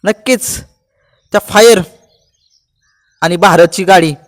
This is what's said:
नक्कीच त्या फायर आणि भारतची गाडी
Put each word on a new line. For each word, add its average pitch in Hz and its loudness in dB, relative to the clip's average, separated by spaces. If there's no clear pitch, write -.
नक्कीच 214 -4
त्या 208 -2
फायर 220 2
आणि 170 -4
भारतची 175 0
गाडी 170 2